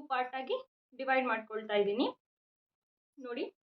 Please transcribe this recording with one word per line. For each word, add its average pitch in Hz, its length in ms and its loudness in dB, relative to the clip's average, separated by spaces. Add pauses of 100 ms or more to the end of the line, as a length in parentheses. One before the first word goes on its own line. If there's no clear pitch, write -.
ಪಾರ್ಟ್ 254 300 -2
ಆಗಿ 262 220 -2 (380)
ಡಿವೈಡ್ 262 320 2
ಮಾಡ್ಕೊಳ್ತಾ 220 500 -2
ಇದ್ದೀನಿ. 208 300 4 (1120)
ನೋಡಿ, 247 260 -6 (200)